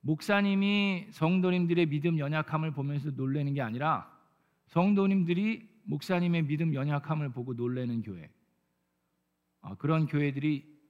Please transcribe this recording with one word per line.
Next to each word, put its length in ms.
목사님이 1080
성도님들의 760
믿음 320
연약함을 540
보면서 380
놀라는 440
게 80
아니라 480
성도님들이 1000
목사님의 580
믿음 320
연약함을 560
보고 240
놀라는 480
교회, 280
아, 140
그런 300
교회들이 680